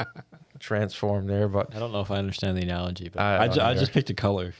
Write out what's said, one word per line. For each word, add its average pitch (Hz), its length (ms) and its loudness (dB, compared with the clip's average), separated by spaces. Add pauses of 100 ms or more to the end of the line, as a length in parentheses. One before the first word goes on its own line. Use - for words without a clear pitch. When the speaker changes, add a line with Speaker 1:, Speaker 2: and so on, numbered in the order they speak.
Speaker 1:
<laughs> - 560 -18
Speaker 2:
transform 101 680 -2
there, 101 220 2
but 98 260 -2
Speaker 3:
I 107 40 -8
don't 113 140 -6
know 104 100 -2
if 95 80 -6
I 98 80 0
understand 98 400 -2
the 92 40 0
analogy, 87 460 -4
but - 140 -4
Speaker 2:
I 101 220 4
Speaker 1:
I - 20 6
Speaker 2:
don't 127 80 2
Speaker 1:
ju-, 147 80 4
I 117 80 4
Speaker 2:
either. 127 100 2
Speaker 1:
just 131 120 2
picked 135 180 2
a 110 40 -2
color. 98 460 0